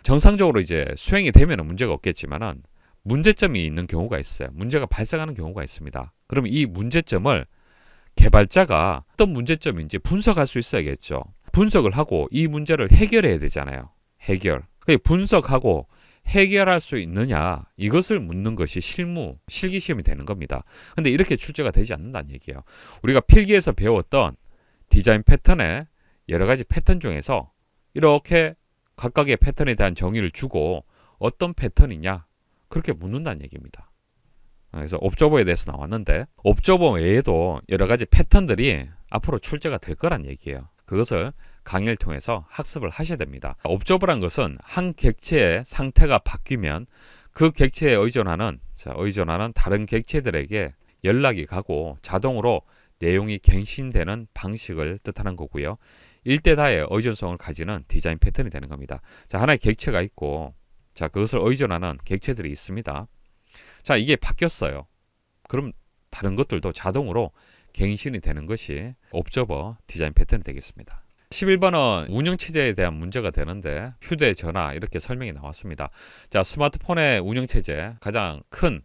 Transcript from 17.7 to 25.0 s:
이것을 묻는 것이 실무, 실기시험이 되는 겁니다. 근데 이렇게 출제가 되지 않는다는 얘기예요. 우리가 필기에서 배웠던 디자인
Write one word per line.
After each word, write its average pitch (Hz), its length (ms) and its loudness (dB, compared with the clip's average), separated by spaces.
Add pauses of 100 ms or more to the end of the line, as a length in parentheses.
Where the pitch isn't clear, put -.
이것을 160 440 0
묻는 95 340 -6
것이 85 260 -6
실무, 170 560 -8 (120)
실기시험이 185 540 -6
되는 71 220 0
겁니다. 76 380 -8 (320)
근데 156 160 0
이렇게 143 260 2
출제가 143 360 -6
되지 - 220 4
않는다는 78 360 -12
얘기예요. 67 320 -14 (400)
우리가 131 180 4
필기에서 196 520 6
배웠던 101 640 0 (520)
디자인 107 340 6